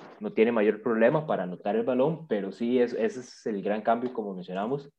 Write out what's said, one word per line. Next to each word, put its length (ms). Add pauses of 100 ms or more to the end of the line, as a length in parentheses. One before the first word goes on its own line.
(200)
no 140
tiene 180
mayor 300
problema 440
para 180
anotar 340
el 60
balón, 440
pero 240
sí, 280
es, 140
ese 280
es 240
el 160
gran 200
cambio, 300
como 220
mencionamos, 640